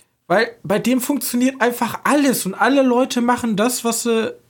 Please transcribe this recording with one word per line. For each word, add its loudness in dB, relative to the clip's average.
Weil 0
bei 0
dem 0
funktioniert -2
einfach -2
alles 2
und -4
alle 4
Leute 2
machen 0
das, 0
was -2
sie -2